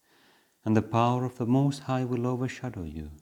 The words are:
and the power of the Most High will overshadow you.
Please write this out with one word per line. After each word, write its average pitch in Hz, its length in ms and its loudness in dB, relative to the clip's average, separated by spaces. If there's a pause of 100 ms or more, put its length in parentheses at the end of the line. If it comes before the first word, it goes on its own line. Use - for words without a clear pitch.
(640)
and 110 140 4
the 107 60 6
power 120 420 2
of 123 120 -8
the 117 100 -2
Most 139 320 2
High 131 260 -4
will 120 220 -2
overshadow 127 560 -6
you. 78 260 -8 (120)